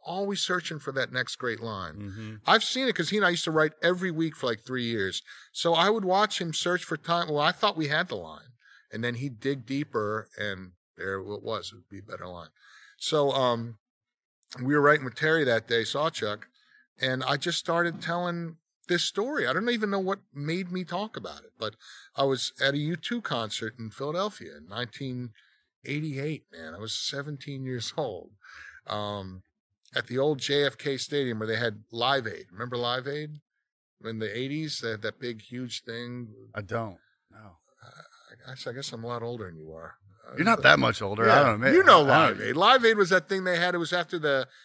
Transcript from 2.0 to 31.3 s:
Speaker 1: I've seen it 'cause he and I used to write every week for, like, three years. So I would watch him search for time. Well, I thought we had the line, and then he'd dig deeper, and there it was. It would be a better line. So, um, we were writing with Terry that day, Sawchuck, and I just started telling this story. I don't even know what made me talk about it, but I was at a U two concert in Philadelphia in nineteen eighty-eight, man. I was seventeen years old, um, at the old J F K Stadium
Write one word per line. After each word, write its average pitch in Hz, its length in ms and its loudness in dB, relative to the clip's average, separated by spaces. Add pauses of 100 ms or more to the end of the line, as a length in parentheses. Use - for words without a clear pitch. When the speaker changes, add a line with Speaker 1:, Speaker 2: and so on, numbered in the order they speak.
Speaker 1:
I've 214 180 6
seen 254 240 -2
it 208 60 0
'cause 165 160 -2
he 208 80 0
and 196 80 4
I 175 40 4
used 175 140 -2
to 170 60 -2
write 156 320 4
every 180 280 2
week 160 260 -2
for, 131 100 -4
like, 117 180 -4
three 127 200 -4
years. 104 380 -2 (300)
So 170 220 2
I 180 160 6
would 220 140 0
watch 196 360 2
him 165 140 -4
search 175 280 0
for 160 140 -6
time. 170 320 0
Well, 147 120 0
I 165 120 4
thought 202 240 0
we 156 120 -2
had 165 200 0
the 113 80 -6
line, 80 380 -14 (360)
and 113 140 -2
then 120 120 4
he'd 123 240 -6
dig 135 260 -2
deeper, 110 720 -2
and 95 340 -6 (240)
there 95 200 -4
it 98 260 -8
was. 107 300 -6
It 107 40 -20
would - 140 -20
be 98 80 -14
a 98 40 -16
better 95 240 -12
line. 87 240 -12 (460)
So, 143 360 2
um, 120 460 0 (840)
we 139 120 2
were 151 60 6
writing 147 240 6
with 123 100 -8
Terry 156 300 2
that 113 240 2
day, 117 140 2
Sawchuck, 113 640 -4 (540)
and 131 240 -2
I 135 140 0
just 165 220 -4
started 170 420 0
telling 170 560 -4 (300)
this 175 180 2
story. 254 420 -2
I 127 60 2
don't 208 160 0
even 214 220 0
know 196 80 0
what 196 220 -2 (120)
made 170 400 -4
me 185 100 -4
talk 190 320 -6
about - 300 -12
it, - 140 -20
but 107 180 -6 (400)
I 139 80 4
was 135 340 0
at 135 140 2
a 147 60 0
U 156 180 -2
two 233 240 -4
concert 113 580 -4
in 110 120 -10
Philadelphia 147 680 -6
in 76 100 -20
nineteen 123 680 -8 (500)
eighty-eight, 143 680 -6
man. 82 240 -14
I 92 40 -14
was 110 180 -8
seventeen 139 680 -8
years 123 320 -6
old, 92 320 -6 (560)
um, 104 560 -6 (520)
at 123 120 -4
the 123 100 -6
old 143 220 2
J 143 260 2
F 131 140 -2
K 139 180 -4
Stadium 127 420 -2